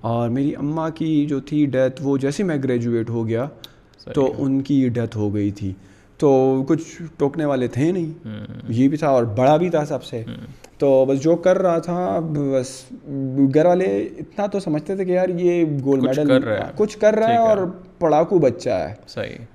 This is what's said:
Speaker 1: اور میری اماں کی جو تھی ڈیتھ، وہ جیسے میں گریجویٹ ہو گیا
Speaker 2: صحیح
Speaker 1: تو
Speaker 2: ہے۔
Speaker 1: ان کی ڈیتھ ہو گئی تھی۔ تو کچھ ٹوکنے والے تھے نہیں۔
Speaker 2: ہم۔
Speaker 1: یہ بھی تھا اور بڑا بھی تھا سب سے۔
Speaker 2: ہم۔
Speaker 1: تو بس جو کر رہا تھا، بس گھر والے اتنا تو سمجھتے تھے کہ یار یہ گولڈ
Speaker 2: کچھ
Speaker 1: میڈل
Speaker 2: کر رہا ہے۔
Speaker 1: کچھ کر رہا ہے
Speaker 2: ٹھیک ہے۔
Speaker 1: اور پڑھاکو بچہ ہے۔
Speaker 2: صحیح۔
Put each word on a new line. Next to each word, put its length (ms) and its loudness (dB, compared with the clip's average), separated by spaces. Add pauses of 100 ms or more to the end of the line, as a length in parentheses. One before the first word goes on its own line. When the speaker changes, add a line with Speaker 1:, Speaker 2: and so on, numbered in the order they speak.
Speaker 1:
اور 280 -2
میری 280 -2
اماں 340 -4
کی 360 -2
جو 140 -2
تھی 260 0
ڈیتھ، 360 0
وہ 140 0
جیسے 260 -2
میں 220 0
گریجویٹ 460 -2
ہو 180 -2
گیا 180 -2 (520)
Speaker 2:
صحیح 160 -16
Speaker 1:
تو 100 2
Speaker 2:
ہے۔ 140 0
Speaker 1:
ان 220 0
کی 280 2
ڈیتھ 280 -4
ہو 180 -2
گئی 160 0
تھی۔ 220 -8 (460)
تو 500 4
کچھ 340 -2 (140)
ٹوکنے 280 -2
والے 220 -2
تھے 260 0
نہیں۔ 340 -6
Speaker 2:
ہم۔ 180 -14 (240)
Speaker 1:
یہ 200 4
بھی 80 0
تھا 120 -2
اور 160 4
بڑا 320 4
بھی 140 2
تھا 140 0
سب 200 -6
سے۔ 220 -10
Speaker 2:
ہم۔ 80 -12 (440)
Speaker 1:
تو 260 6
بس 180 0
جو 140 4
کر 220 2
رہا 200 2
تھا، 420 -2 (120)
بس 520 -2 (680)
گھر 120 6
والے 420 2 (100)
اتنا 280 -6
تو 140 -4
سمجھتے 360 -4
تھے 80 -4
کہ 80 -2
یار 160 2
یہ 360 2 (200)
گولڈ 180 2
Speaker 2:
کچھ 160 0
Speaker 1:
میڈل 220 4
Speaker 2:
کر 80 -4
رہا 180 -2
ہے۔ 100 -12
Speaker 1:
کچھ 220 -2
کر 160 4
رہا 140 2
ہے 80 2
Speaker 2:
ٹھیک 40 2
ہے۔ 60 2
Speaker 1:
اور 200 2 (320)
پڑھاکو 400 2
بچہ 320 0
ہے۔ 240 -4 (140)
Speaker 2:
صحیح۔ 280 -10 (180)